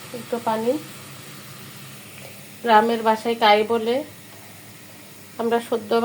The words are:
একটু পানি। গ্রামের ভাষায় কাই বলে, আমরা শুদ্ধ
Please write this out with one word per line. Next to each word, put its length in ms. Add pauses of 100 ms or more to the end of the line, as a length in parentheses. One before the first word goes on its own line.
(180)
একটু 180 (100)
পানি। 260 (1900)
গ্রামের 460
ভাষায় 340
কাই 180 (120)
বলে, 240 (1400)
আমরা 180 (100)
শুদ্ধ 220 (140)